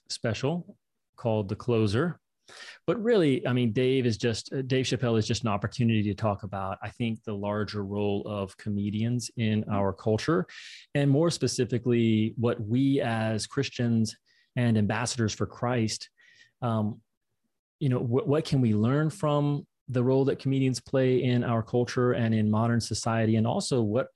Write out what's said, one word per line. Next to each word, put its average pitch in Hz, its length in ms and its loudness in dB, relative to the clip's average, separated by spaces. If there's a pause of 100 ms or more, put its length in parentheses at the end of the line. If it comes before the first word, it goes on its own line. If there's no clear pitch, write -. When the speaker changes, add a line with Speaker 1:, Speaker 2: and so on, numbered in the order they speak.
Speaker 1:
special 147 680 -4 (400)
called 107 320 0
The 107 60 -4
Closer. 113 640 0 (640)
But 190 160 0
really, 180 460 4
I 123 60 2
mean, 123 180 2
Dave 127 340 2
is 110 120 0
just, - 360 -2
uh, 139 100 -4
Dave 131 220 0
Chappelle 117 320 0
is 107 100 2
just - 160 -2
an 113 60 0
opportunity 110 540 0
to 104 100 0
talk 101 300 -2
about, 98 400 -6
I 107 60 -10
think, 113 340 -6
the 110 100 -8
larger 104 520 -4
role 101 400 -2
of 101 320 -8
comedians 107 800 -2
in 110 240 2
Speaker 2:
Mm-hmm. 107 120 -8
Speaker 1:
our 98 200 0
culture, 151 520 0 (500)
and 143 140 2
more 156 200 4
specifically, 117 1080 2
what 120 220 0
we 131 420 2
as 113 460 -2
Christians 117 680 0 (420)
and 117 200 2
ambassadors 110 560 -2
for 107 120 -4
Christ, 120 640 -4 (520)
um, 110 380 -2 (800)
you 147 100 -2
know, 123 100 0
wh-, 123 280 0
what 156 180 2
can 139 140 0
we 117 140 4
learn 131 360 2
from 147 560 0 (220)
the 123 160 0
role 131 220 4
that 127 140 0
comedians 135 400 0
play 127 440 2
in 123 200 2
our 117 200 0
culture 123 500 0
and 113 200 0
in 107 180 2
modern 117 300 2
society? 113 560 0
And 110 100 2
also, 135 340 0
what, 110 340 0